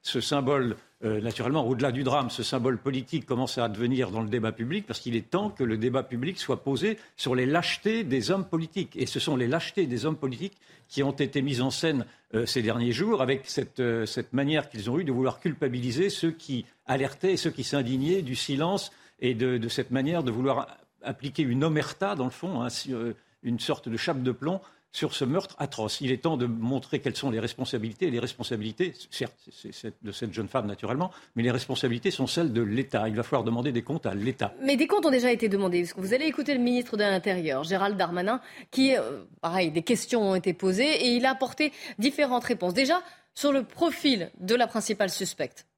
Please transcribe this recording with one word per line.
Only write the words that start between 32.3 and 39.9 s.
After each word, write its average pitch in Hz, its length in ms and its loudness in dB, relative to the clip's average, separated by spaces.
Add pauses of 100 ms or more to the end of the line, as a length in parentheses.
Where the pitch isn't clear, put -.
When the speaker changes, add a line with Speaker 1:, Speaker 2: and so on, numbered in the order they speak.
Speaker 1:
de 113 100 2
l'État. 110 460 0
Il 107 80 -2
va 117 80 0
falloir 120 220 0
demander 120 260 0
des 120 120 -2
comptes 160 220 -4
à 95 80 -2
l'État. 107 480 -2
Speaker 2:
Mais 269 140 4
des 269 100 4
comptes 392 200 2
ont 294 60 6
déjà 247 200 4
été 233 160 2
demandés, 185 360 2
parce 170 100 -6
que 196 80 -8
vous 196 120 0
allez 277 120 2
écouter 294 280 0
le 254 60 2
ministre 247 380 0
de 208 60 2
l'Intérieur, 180 600 2
Gérald 190 320 0
Darmanin, 185 460 0 (280)
qui, 262 280 4
euh, 123 240 -2 (180)
pareil, 170 320 2
des 160 120 0
questions 220 480 2